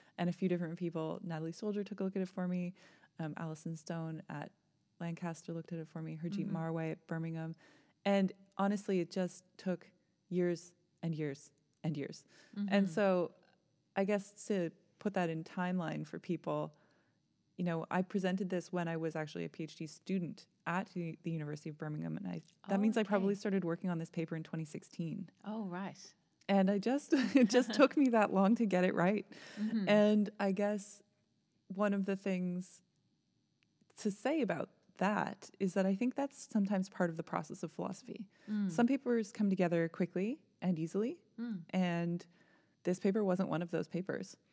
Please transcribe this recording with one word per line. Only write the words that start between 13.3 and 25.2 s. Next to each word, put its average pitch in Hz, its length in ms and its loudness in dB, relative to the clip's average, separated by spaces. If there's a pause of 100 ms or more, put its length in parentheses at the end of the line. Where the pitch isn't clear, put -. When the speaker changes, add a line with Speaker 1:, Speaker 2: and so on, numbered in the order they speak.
Speaker 1:
I 196 80 4
guess 202 280 0 (160)
to 180 220 2 (280)
put 196 160 -2
that 180 160 2
in 160 140 -4
timeline 170 640 -2
for 165 120 -10
people, 156 540 -4 (840)
you 180 60 -2
know, 165 260 -2
I 185 120 2
presented 185 480 0
this 180 220 -2
when 175 160 0
I 165 80 -2
was 160 200 -2
actually 160 280 -4
a 165 40 -4
P 160 160 -10
H 156 120 -12
D 165 100 -8
student - 600 -4 (200)
at 175 280 -2
the, 170 300 -6
the 175 60 -4
University 156 400 -6
of 147 60 -12
Birmingham. 156 400 -6
And 196 100 -8
I, 175 140 -6 (280)
that 196 100 2
Speaker 2:
Oh, 196 40 4
Speaker 1:
means 220 140 4
I 220 60 4
probably 196 320 2
Speaker 2:
okay. 196 60 -6
Speaker 1:
started 196 240 0
working 170 260 -2
on 170 80 -2
this 165 120 -6
paper 165 260 -4
in 160 60 -4
twenty 160 220 -6
sixteen. 160 640 -8 (160)